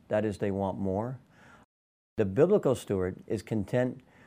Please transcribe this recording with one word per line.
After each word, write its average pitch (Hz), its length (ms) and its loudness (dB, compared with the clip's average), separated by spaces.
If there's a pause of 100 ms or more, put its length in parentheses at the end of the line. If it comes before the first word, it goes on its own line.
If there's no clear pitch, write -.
That 107 160 2
is, 104 140 -2
they 104 120 0
want 98 280 -2
more. 101 400 -2 (1000)
The 107 80 2
biblical 143 480 4
steward 95 420 -2 (100)
is 107 160 -4
content 123 600 -2 (240)